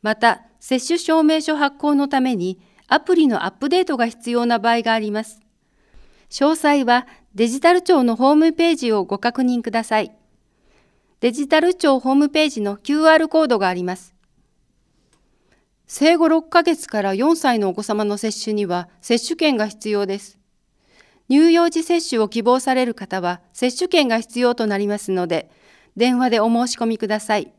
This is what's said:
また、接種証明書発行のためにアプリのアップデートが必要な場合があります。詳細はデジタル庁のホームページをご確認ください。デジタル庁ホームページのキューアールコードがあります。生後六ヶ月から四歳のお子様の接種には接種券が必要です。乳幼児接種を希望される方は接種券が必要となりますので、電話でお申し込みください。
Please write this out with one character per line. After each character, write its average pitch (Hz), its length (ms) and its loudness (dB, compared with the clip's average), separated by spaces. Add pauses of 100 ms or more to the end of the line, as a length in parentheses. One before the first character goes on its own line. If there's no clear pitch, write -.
ま 214 140 -4
た、 214 260 0 (180)
接 254 260 -2
種 339 120 -2
証 320 240 2
明 311 200 2
書 311 140 -2
発 285 220 -2
行 294 160 0
の 285 140 0
た 277 140 0
め 254 140 -2
に 185 240 -6 (280)
ア 285 120 2
プ 359 140 -2
リ 320 140 4
の 214 180 -2
ア 190 40 -2
ッ - 20 -12
プ - 180 -6
デ 370 120 2
ー 359 40 0
ト 302 120 -4
が 233 100 -2
必 233 240 -10
要 240 160 0
な 240 100 0
場 233 140 0
合 233 100 0
が 226 120 0
あ 226 60 0
り 214 120 -6
ま 214 120 -6
す。 - 160 -18 (920)
詳 294 240 2
細 294 300 2
は 240 200 2 (300)
デ 226 120 2
ジ 262 140 -4
タ 339 100 4
ル 359 120 2
庁 339 200 4
の 233 120 2
ホ 262 160 4
ー 302 40 6
ム 320 160 4
ペ 330 200 0
ー 320 40 2
ジ 247 160 -2
を 202 120 0
ご 196 160 -6
確 240 240 -2
認 247 180 0
く 233 80 -6
だ 226 140 -2
さ 220 180 0
い。 - 100 -6 (1080)
デ 233 120 0
ジ 277 160 -4
タ 311 140 4
ル 359 140 0
庁 285 240 2
ホ 262 140 -2
ー - 20 4
ム 294 140 4
ペ 311 160 0
ー 294 40 -2
ジ 233 120 -8
の 202 160 -4
キ - 160 -6
ュ 302 100 0
ー 320 80 6
ア - 20 6
ー 320 60 6
ル 320 100 -2
コ 320 140 2
ー 302 40 0
ド 233 120 0
が 196 80 0
あ 185 80 -2
り 180 80 -6
ま 180 120 -6
す。 - 200 -20 (1700)
生 320 300 2
後 320 140 2
六 320 200 0
ヶ 339 140 2
月 339 240 -2
か 208 160 -4
ら 196 100 -2
四 277 220 2
歳 254 240 -2
の 196 100 0
お 180 60 -4
子 214 80 -8
様 214 200 -4
の 208 140 -2
接 214 280 -8
種 220 60 -4
に 208 140 -2
は 175 240 -6 (120)
接 233 220 -2
種 339 120 -6
券 302 220 0
が 214 100 -2
必 214 240 -10
要 202 160 -2
で 196 100 -6
す。 - 220 -20 (880)
乳 320 240 6
幼 339 160 4
児 330 140 -4
接 330 240 -2
種 254 100 -4
を 214 100 2
希 233 140 -4
望 247 180 2
さ 262 140 -2
れ 254 140 0
る 233 80 -6
方 190 260 -8
は 175 180 -4 (140)
接 247 240 -4
種 359 100 -4
券 311 200 2
が 226 120 0
必 233 200 -10
要 247 160 2
と 233 100 -2
な 208 140 -2
り 208 80 -2
ま 208 100 -4
す 196 140 -8
の 180 160 -2
で、 165 240 -6 (440)
電 247 220 2
話 254 140 2
で 233 80 2
お 214 80 2
申 233 200 2
し - 80 -6
込 233 120 -4
み 226 100 -2
く 214 100 -6
だ 214 120 -2
さ 214 180 -2
い。 - 220 -8